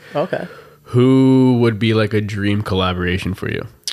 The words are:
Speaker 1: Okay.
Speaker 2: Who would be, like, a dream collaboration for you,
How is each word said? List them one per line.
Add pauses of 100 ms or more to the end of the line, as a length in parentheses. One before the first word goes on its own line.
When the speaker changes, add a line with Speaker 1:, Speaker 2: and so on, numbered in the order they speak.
(140)
Speaker 1:
Okay. (380)
Speaker 2:
Who
would
be,
like,
a
dream
collaboration
for
you, (260)